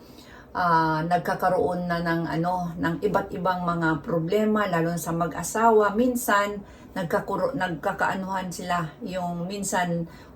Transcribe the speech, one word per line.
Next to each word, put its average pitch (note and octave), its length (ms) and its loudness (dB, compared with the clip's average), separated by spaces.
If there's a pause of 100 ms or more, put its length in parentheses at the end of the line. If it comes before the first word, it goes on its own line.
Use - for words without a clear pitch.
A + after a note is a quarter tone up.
(540)
ah, D#3+ 500 4
nagkakaroon F3+ 840 0
na E3+ 160 0
ng, E3 160 2 (160)
ano, F3 400 0
ng E3 240 -2
iba't G3+ 320 0
ibang F3+ 320 0
mga E3 380 0
problema, G#3 680 2
lalo E3+ 240 0
sa E3 160 -4
mag-asawa, G#3 880 4
minsan G#3 640 2 (320)
nagkakuro-, F#3 640 -2
nagkakaanuhan F#3 920 -2
sila, F3 520 -4
yung F3 480 -4
minsan F3 560 -2 (300)